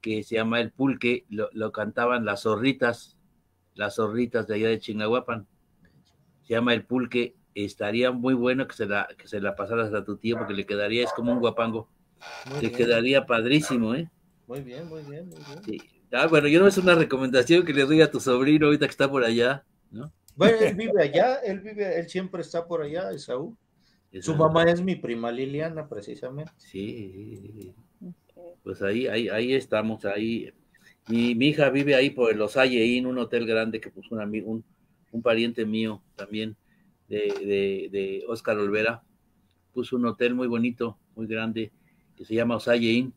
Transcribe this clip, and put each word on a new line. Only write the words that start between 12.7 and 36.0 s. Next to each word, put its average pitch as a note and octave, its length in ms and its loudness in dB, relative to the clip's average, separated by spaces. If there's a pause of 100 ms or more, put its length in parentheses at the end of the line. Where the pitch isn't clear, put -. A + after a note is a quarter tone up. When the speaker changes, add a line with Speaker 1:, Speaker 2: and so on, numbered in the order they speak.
Speaker 1:
quedaría A#2+ 520 4
padrísimo, A#2+ 680 2
¿eh? E3 140 -6 (360)
Speaker 2:
Muy C3+ 160 -12
bien, C3 260 -14
muy D#3+ 140 -14
bien, D3 280 -16
muy D#3+ 80 -20
bien. D3+ 280 -18
Speaker 1:
Sí. - 160 -8 (300)
Ah, C3+ 160 2
bueno, D3 200 6
yo D3+ 120 8
no G3 80 10
es G3 100 6
una F3+ 160 6
recomendación C3+ 720 4
que D3+ 80 -2
le C#3 120 6
doy D#3 160 6
a D3+ 100 6
tu C3 80 -2
sobrino C3+ 480 4
ahorita D3 180 4
que C3 60 -2
está C#3 180 2
por C3+ 140 2
allá, A#2 400 2 (260)
¿no? B2+ 220 -16 (240)
Speaker 2:
Bueno, G#3+ 260 6
él G#3+ 140 2
vive G3+ 260 0
allá, E3+ 360 2
él G3 240 -6
vive, G3+ 380 -4
él E3+ 100 -8
siempre F#3 320 -8
está E3+ 260 -6
por E3 160 -4
allá, F3 280 -6
Esaú. C#3+ 460 -8 (540)
Speaker 1:
Exacto. F#2+ 200 -8
Speaker 2:
Su D#3 60 0
mamá D#3+ 280 4
es E3+ 160 4
mi F#3 160 -2
prima A#2 340 -6
Liliana, D3 560 -6
precisamente. C3 680 -12
Speaker 1:
Sí, G2+ 560 -12
sí, G#2+ 240 -16
sí, G2+ 220 -18
sí. - 160 -18 (600)
Speaker 3:
Ok. F3 280 -20
Speaker 1:
Pues G2 200 -10
ahí, A2+ 240 0
ahí, A2 220 -2
ahí A#2 260 -2
estamos, A2 500 -2
ahí. G#2+ 480 -4 (540)
Mi, A#2 260 0
mi A#2+ 140 2
hija D3 240 2
vive C#3 240 2
ahí C3+ 160 4
por A#2+ 200 2
el G#2+ 100 0
Osalle B2 440 2
Inn, B2 220 0
un B2+ 100 -4
hotel A#2 300 -2
grande A2 340 -2
que - 80 -14
puso - 240 -16
un A2 80 -6
ami-, G#2 240 -6
un, A2+ 180 -8 (480)
un A#2 120 -6
pariente A#2 420 0
mío A2 380 -4 (120)